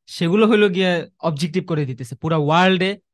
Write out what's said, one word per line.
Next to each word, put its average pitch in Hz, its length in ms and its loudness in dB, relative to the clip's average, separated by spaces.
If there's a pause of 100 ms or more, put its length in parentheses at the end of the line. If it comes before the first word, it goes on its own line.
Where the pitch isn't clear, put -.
সেগুলো 190 400 0
হইলো 208 220 4
গিয়ে 180 380 -2 (140)
অবজেক্টিভ 160 480 -4
করে 151 180 -2
দিতেছে, 127 280 -10
পুরা 160 220 -4
ওয়ার্ল্ডে 180 640 2 (140)